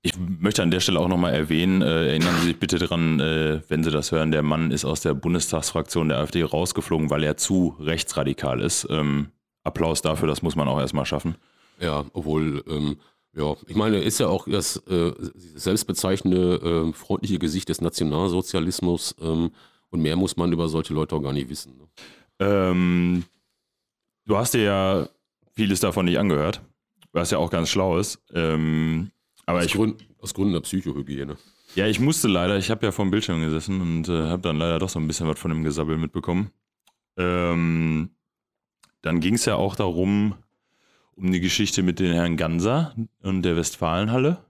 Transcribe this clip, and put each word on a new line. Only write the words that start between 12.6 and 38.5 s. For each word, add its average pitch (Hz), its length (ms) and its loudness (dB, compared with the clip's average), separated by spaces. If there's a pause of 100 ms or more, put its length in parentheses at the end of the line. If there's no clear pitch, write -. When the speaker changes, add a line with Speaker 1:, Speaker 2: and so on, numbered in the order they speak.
Speaker 2:
ähm, 73 260 -2 (400)
ja, 76 220 -2 (100)
ich - 80 -14
meine, 107 220 2
ist 92 240 0
ja 113 60 2
auch 90 200 -2
das, - 300 -2 (100)
äh, 85 240 2 (440)
selbstbezeichnende, 92 1080 2
ähm, 82 300 0
freundliche - 440 -4
Gesicht 80 300 -2
des 80 140 -4
Nationalsozialismus, 87 1400 -2
ähm, 82 300 0 (380)
und 85 120 -2
mehr 78 140 0
muss 92 220 0
man 87 160 2
über 82 160 0
solche 78 240 -4
Leute 78 200 -2
auch 78 80 -2
gar 69 120 -4
nicht 69 160 -4
wissen, 67 280 -14
ne? 73 100 -20 (520)
Speaker 1:
Ähm, 90 840 2 (1000)
du 104 120 2
hast 117 160 0
dir 117 100 4
ja 98 460 2 (420)
vieles 98 300 0
davon 92 240 2
nicht 87 140 4
angehört, 82 420 0 (500)
was 85 200 -2
ja 90 60 2
auch 82 140 0
ganz 85 160 0
schlau 92 300 0
ist. - 260 -4 (100)
Ähm, 80 800 0 (340)
aber 87 140 0
Speaker 2:
Aus 87 60 2
Speaker 1:
ich 85 80 -2
Speaker 2:
Grund-, 104 320 -2 (140)
aus - 160 -12
Gründen 98 180 2
der 82 60 0
Psychohygiene. 69 760 -6 (380)
Speaker 1:
Ja, 98 140 2
ich 110 120 0
musste 143 280 2
leider, 92 320 2
ich 95 100 -2
hab 110 140 -2
ja 107 80 2
vorm 98 180 0
Bildschirm 92 320 0
gesessen 80 400 -2
und, 82 260 0
äh, 82 220 0
hab 87 140 -2
dann 80 140 0
leider 85 200 0
doch 92 120 -2
so 87 100 -4
ein 78 80 -2
bisschen 80 200 -2
was 78 120 -2
von 85 100 -4
dem 80 140 0
Gesabbel 78 340 -2
mitbekommen. 87 540 -2 (680)
Ähm, 85 920 0 (880)